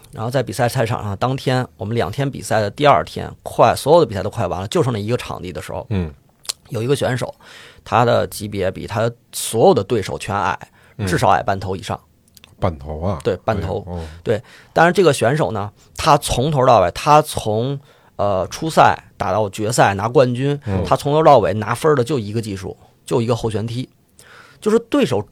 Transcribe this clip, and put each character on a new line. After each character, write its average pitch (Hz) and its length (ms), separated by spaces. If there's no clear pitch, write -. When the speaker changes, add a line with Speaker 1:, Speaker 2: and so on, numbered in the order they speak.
Speaker 1:
然 - 100
后 113 80
在 127 140
比 110 80
赛 120 160
赛 120 180
场 113 160
上， 101 140
当 120 180
天 131 320
我 110 80
们 110 100
两 95 160
天 139 180
比 - 120
赛 - 180
的 104 100
第 143 180
二 113 180
天， - 260
快， 117 320
所 147 220
有 175 60
的 147 40
比 104 80
赛 95 80
都 98 80
快 107 180
完 87 120
了， 95 80
就 165 160
剩 127 80
那 110 80
一 104 100
个 120 60
场 - 260
地 87 120
的 - 80
时 - 100
候， - 200
Speaker 2:
嗯。 87 220
Speaker 1:
有 110 140
一 117 60
个 139 80
选 123 220
手， - 180
他 117 220
的 117 220
级 107 200
别 98 240
比 78 160
他 110 240
所 156 340
有 196 60
的 117 100
对 110 180
手 127 160
全 - 160
矮， 98 240
Speaker 2:
嗯。 107 100
Speaker 1:
至 92 120
少 104 120
矮 82 140
半 98 160
头 95 160
以 92 60
上。 - 180
Speaker 2:
半 85 180
头 76 220
啊？ 90 240
Speaker 1:
对， 101 180
半 110 160
头。 92 260
Speaker 2:
哎 87 60
呦， 90 60
哦。 82 80
Speaker 1:
对， 110 180
当 160 140
然 175 80
这 196 100
个 156 80
选 123 240
手 147 160
呢， 104 180
他 147 200
从 127 320
头 135 160
到 123 140
尾， 87 120
他 151 320
从， 120 540
呃， 98 320
初 - 220
赛 135 280
打 92 160
到 104 160
决 104 200
赛 123 260
拿 98 120
冠 127 260
军， 139 320
Speaker 2:
嗯。 98 200
Speaker 1:
他 90 100
从 139 160
头 151 100
到 147 180
尾 92 160
拿 107 200
分 156 160
儿 147 40
的 123 100
就 147 120
一 104 140
个 113 100
技 107 140
术， 95 220
就 139 160
一 113 40
个 120 100
后 117 140
旋 104 180
踢。 120 220
就 214 100
是 226 80
对 254 260
手 120 160